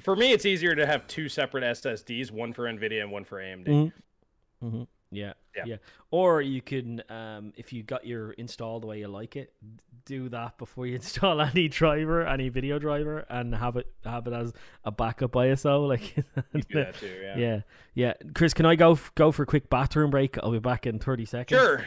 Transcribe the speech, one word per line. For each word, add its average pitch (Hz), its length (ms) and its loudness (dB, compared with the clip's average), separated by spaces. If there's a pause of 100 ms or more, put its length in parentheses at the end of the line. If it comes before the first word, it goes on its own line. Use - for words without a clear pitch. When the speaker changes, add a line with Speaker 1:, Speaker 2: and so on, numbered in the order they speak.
Speaker 1:
for 190 140 0
me, 240 180 4
it's 208 140 2
easier 175 300 2
to 147 100 2
have 143 220 0
two 156 200 -6
separate 131 360 -4
S 120 220 -2
S 113 160 -6
Ds, 123 280 -8
one 117 220 -8
for 120 120 -6
NVIDIA 110 380 -4
and 101 80 -8
one 101 140 -8
for 98 160 -12
A 95 60 -10
M 92 180 -14
D. 156 80 0
Speaker 2:
Mm-hmm. - 960 -4
Mm-hmm. 113 140 -8 (320)
Yeah, 101 200 -10 (200)
Speaker 1:
Yeah. 98 120 -8
Speaker 2:
yeah. 113 100 -10 (340)
Or 170 300 4
you 135 220 -4
can, 117 480 -8
um, 110 460 -12
if 117 160 -18
you 117 100 -10
got 123 240 -8
your 110 260 -8
install 113 480 -10
the 110 60 -12
way 107 140 -10
you 104 80 -10
like 101 280 -12
it, - 160 -14 (540)
do 131 240 -8
that 117 260 -10
before 127 300 -10
you 123 80 -4
<laughs> 123 80 -6
install 175 400 0
any 156 260 4
driver, 156 580 2
any 135 220 -2
video 135 300 -2
driver, 151 500 -2
and 120 260 -4
have 120 220 -2
it, - 160 -4 (140)
have 117 200 -6
it 120 60 -4
as 117 220 -4 (300)
a 113 60 -4
backup 113 460 -2
I 127 140 6
S 139 160 2
O. 143 160 4
<laughs> 143 100 2
Like, - 240 -4
Speaker 1:
You - 460 -4
do - 120 -8 (100)
that - 100 -12
too, 95 280 -10
yeah. 98 140 -6
Speaker 2:
yeah, 117 240 0 (340)
yeah. 123 180 0 (220)
Chris, 165 200 4
can 160 100 4
I 165 100 8
go 165 180 10
f-, - 220 0
go 156 180 6
for 147 100 0
a 135 40 -2
quick - 220 0
bathroom 139 420 2
break? 135 320 0
I'll 113 80 -2
be 117 80 0
back 120 280 -2
in 110 120 -4
thirty 120 280 -4
seconds. 123 340 2
Speaker 1:
Sure, 160 260 4